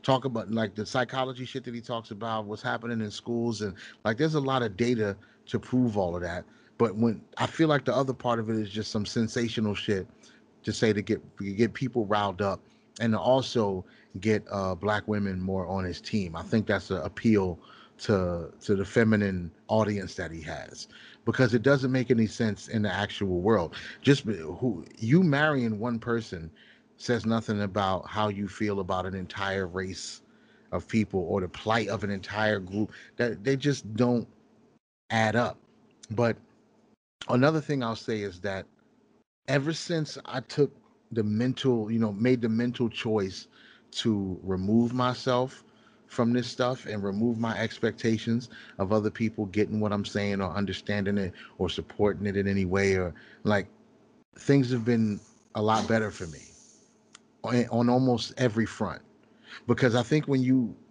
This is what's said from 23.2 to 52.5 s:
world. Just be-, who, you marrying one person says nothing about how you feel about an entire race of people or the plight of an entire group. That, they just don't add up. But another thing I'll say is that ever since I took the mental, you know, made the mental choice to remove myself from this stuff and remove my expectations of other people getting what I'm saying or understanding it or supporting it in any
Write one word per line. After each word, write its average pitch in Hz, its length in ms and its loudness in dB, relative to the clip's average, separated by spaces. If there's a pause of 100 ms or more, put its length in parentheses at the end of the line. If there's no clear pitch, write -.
world. 95 340 2 (260)
Just 139 240 4
be-, 101 120 -4
who, 87 480 -4 (120)
you 127 240 4
marrying 139 580 2
one 117 200 -2
person 110 500 -4 (480)
says 113 280 0
nothing 113 360 0
about 95 460 0
how 107 220 0
you 98 180 -4
feel 101 320 -2
about 92 260 -2
an 95 100 -6
entire 95 520 -4
race 92 540 -8 (500)
of 87 160 -4
people 101 420 0
or 98 120 0
the 90 60 -2
plight 110 420 -2
of 98 140 -4
an 101 60 -4
entire 104 500 0
group. 98 320 -2 (260)
That, 113 260 -2
they 135 140 2
just 131 380 -2
don't 123 320 2 (840)
add 110 260 2
up. 117 220 0 (540)
But 113 260 2 (920)
another 143 320 4
thing 139 220 -2
I'll 113 120 -2
say 110 260 -4
is 90 200 -6
that 95 240 -4 (800)
ever 143 260 0
since 160 520 -4
I 127 160 -6
took - 300 0 (400)
the 110 120 0
mental, 113 680 0
you 113 80 2
know, 110 140 2
made 120 280 2
the 117 80 0
mental 120 400 0
choice 104 580 -2 (440)
to 98 520 0
remove 104 500 2
myself 127 720 0 (440)
from 117 240 0
this 120 160 0
stuff 127 380 -2
and 104 180 -4
remove 110 360 0
my 113 180 0
expectations 113 920 -2 (280)
of 98 160 0
other 107 160 2
people 107 380 -2
getting 104 320 0
what 104 120 0
I'm 101 140 -2
saying 101 360 -2
or 90 140 -2
understanding 101 600 -2
it 92 160 -2 (240)
or 90 120 0
supporting 101 580 -2
it 98 100 -2
in 98 100 0
any 98 180 2